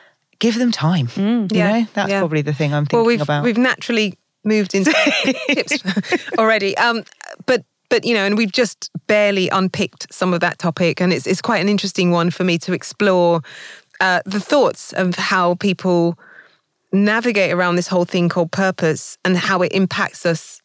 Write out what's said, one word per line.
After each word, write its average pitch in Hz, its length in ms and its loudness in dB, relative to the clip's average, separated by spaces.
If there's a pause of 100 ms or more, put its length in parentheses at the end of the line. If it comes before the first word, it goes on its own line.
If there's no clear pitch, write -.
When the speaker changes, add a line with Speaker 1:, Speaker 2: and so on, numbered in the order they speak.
(400)
Speaker 1:
give 226 180 2
them 240 140 2
time. 156 360 0
Speaker 2:
Mm. 202 460 0
Speaker 1:
You - 60 0
Speaker 3:
Yeah. 208 200 2
Speaker 1:
know, 226 140 0
that's 202 160 -2
Speaker 3:
Yeah. 196 100 0
Speaker 1:
probably 156 220 0
the 147 120 -2
thing 143 200 -2
I'm 147 120 0
thinking 233 140 2
Speaker 3:
Well, 226 60 4
we've, 233 160 2
Speaker 1:
about. 147 220 -2
Speaker 3:
we've 226 140 0
naturally 226 600 0 (260)
moved 208 320 0
into 196 160 2
Speaker 1:
<laughs> 539 580 0
Speaker 3:
tips 285 300 -2 (300)
<laughs> - 280 -4
already. 220 400 2
Um, 233 260 0 (420)
but, 247 180 2 (260)
but, 233 140 2
you 240 100 0
know, 202 120 2
and 208 120 2
we've 220 140 0
just - 380 -2 (180)
barely 202 420 2
unpicked - 640 -2
some 185 220 -2
of 170 60 0
that 175 200 -2
topic. 170 420 0
And 180 120 2
it's, 135 140 -4
it's 175 140 0
quite 214 200 0
an 196 80 2
interesting 196 420 0
one 170 200 2
for - 120 -4
me 175 160 2
to - 140 -6
explore, 175 680 2 (580)
uh, 185 260 0
the 196 140 -6
thoughts - 540 0
of 180 220 -2
how 180 400 0
people 175 640 0 (720)
navigate 208 600 2
around 175 240 0
this 175 120 0
whole 180 180 0
thing 175 240 0
called 170 220 -2
purpose - 720 -2
and 185 120 2
how 180 240 0
it 175 100 0
impacts - 540 -2
us - 400 -4